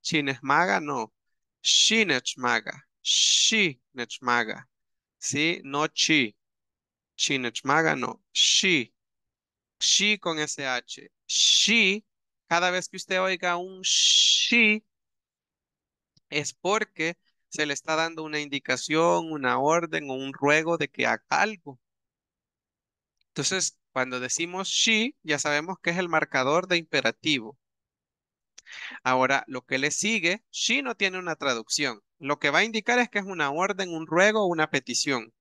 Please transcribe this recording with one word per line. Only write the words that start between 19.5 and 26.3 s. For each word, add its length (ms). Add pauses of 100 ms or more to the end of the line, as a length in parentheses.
orden 500
o 40
un 200
ruego 440
de 120
que 180
haga 220
algo. 500 (1500)
Entonces, 480 (140)
cuando 280
decimos 480
she, 560
ya 160
sabemos 400
que 120
es 60
el 120
marcador 580